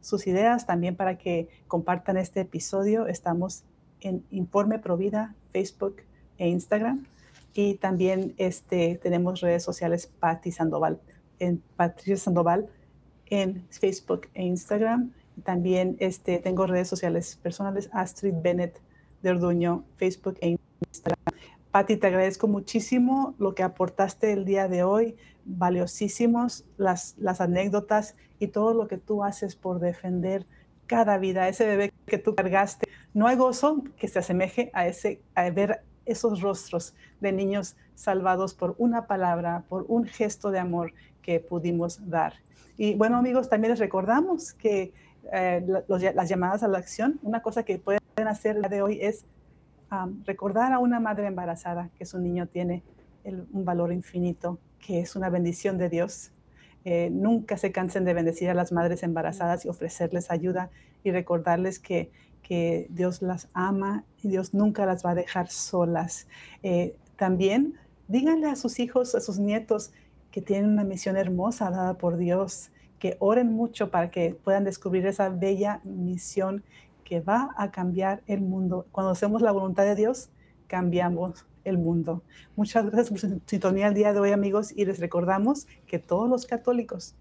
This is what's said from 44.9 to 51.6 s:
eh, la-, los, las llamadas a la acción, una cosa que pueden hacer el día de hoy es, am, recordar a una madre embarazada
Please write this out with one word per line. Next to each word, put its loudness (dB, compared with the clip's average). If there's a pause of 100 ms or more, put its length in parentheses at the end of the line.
eh, 0
la-, 0
los, 0
las 2
llamadas 0
a 2
la 2
acción, -2
una -4
cosa -2
que -2
pueden 0 (260)
hacer -2
el 0
día -2
de 0
hoy 0
es, -4 (640)
am, -8
recordar 0
a 2
una 2
madre -2
embarazada -6